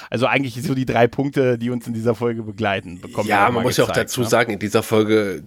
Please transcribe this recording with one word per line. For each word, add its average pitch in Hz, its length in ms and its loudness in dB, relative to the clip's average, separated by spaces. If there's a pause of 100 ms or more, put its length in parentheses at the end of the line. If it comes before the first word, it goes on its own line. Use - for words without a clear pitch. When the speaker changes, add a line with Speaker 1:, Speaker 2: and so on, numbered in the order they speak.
(100)
Speaker 1:
also 117 160 0
eigentlich 123 360 0
so 139 120 -2
die 131 120 0
drei 120 200 4
Punkte, 135 520 0
die 117 120 -2
uns 123 160 -4
in 120 80 -6
dieser 110 200 0
Folge 117 280 -4
begleiten, 98 580 -6
bekommen 104 280 -6
wir 104 60 2
Speaker 2:
Ja, 101 80 6
Speaker 1:
nochmal 117 120 6
Speaker 2:
man 117 100 0
muss 123 120 0
ja 131 80 4
auch 107 40 2
Speaker 1:
gezeigt, - 220 -2
Speaker 2:
dazu 127 120 -2
Speaker 1:
ne? 110 40 0
Speaker 2:
sagen, 117 260 2
in 98 60 -4
dieser 107 240 0
Folge 107 640 0